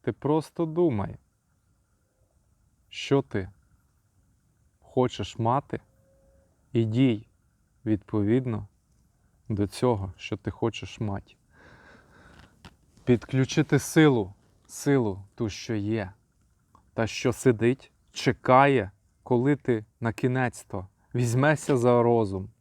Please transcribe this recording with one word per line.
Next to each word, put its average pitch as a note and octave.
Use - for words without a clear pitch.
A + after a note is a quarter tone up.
Ти A#2+
просто D#3
думай, D#3
що -
ти G2
хочеш B2
мати, A#2
і A2+
дій A2+
відповідно G#2+
до G2+
цього, G2
що -
ти -
хочеш -
мати. G2+
Підключити C3
силу, B2+
силу A2+
ту, A2+
що -
є, G#2
та, A2+
що -
сидить, A#2
чекає, C3
коли C3
ти A2+
накінець-то A#2
візьмешся C3
за A#2+
розум G#2+